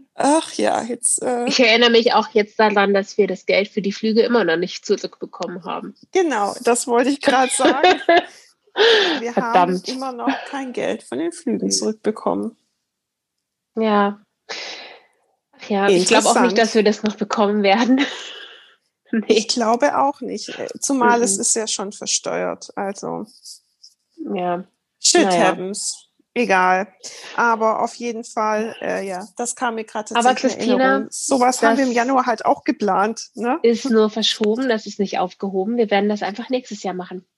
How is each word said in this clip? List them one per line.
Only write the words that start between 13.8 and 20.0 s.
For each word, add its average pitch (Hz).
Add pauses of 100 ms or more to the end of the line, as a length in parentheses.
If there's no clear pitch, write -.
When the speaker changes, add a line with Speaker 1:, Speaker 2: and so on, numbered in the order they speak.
Speaker 2:
Ach -
ja, 202
ich 180
glaub 220
auch -
nicht, 240
Speaker 1:
Interessant. 208
Speaker 2:
dass 226
wir 214
das 208
noch 214
bekommen 208
werden. 233
<laughs> - (1040)
Nee. 220
Speaker 1:
Ich 214
glaube 233
auch 269